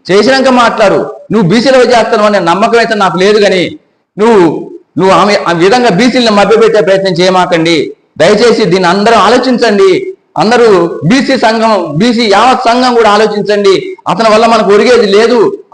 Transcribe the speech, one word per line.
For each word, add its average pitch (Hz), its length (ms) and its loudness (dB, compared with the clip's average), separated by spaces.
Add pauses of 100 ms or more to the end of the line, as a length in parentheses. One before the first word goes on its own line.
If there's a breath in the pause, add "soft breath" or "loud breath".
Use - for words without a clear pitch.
(100)
చేసినాక 254 380 0
మాట్లాడు. 226 500 0 (340)
నువ్వు 202 160 0
బీసీలకు 247 340 2
చేస్తున్నావు 226 440 0
అనే 208 120 0
నమ్మకం 190 400 0
అయితే 220 160 -2
నాకు 185 240 -2
లేదు. 208 200 0
కానీ 185 400 -2 (400)
నువ్వు, 190 520 0 (280)
నువ్వు 185 160 2
ఆమె 196 200 0 (140)
ఆ 170 40 -2
విధంగా 202 360 0
బీసీలను 233 420 0
మభ్యపెట్టే 214 500 2
ప్రయత్నం 190 320 -2
చేయమాకండి. 170 800 -2 (260)
దయచేసి 214 460 2
దీన్ని 180 240 0
అందరూ 202 260 0
ఆలోచించండి. 208 1000 0 (240)
అందరూ 208 680 0
బీసీ 254 320 0
సంఘం, 220 640 -2
బీసీ 233 240 0
యావత్ 233 460 0
సంఘం 247 260 0
కూడా 226 160 2
ఆలోచించండి. 202 840 0 (120)
అతని 208 220 -2
వల్ల 214 160 2
మనకు 214 260 0
ఒరిగేది 226 340 2
లేదు, 214 520 0 (140)